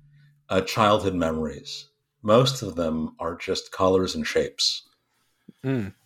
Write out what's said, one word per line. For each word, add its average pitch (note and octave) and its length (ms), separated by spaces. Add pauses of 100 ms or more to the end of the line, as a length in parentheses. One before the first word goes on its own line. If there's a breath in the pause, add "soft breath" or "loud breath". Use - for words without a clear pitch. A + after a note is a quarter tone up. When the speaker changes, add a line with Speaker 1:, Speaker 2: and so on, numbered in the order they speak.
(500 soft breath)
Speaker 1:
uh, F#2+ 120
childhood G2+ 520
memories. - 720 (360)
Most A#2+ 400
of F#2+ 120
them D#2+ 440
are E2+ 160
just - 360
colors F#2 440
and D#2 100
shapes. - 580 (800)
Speaker 2:
Mm. B2 300 (120)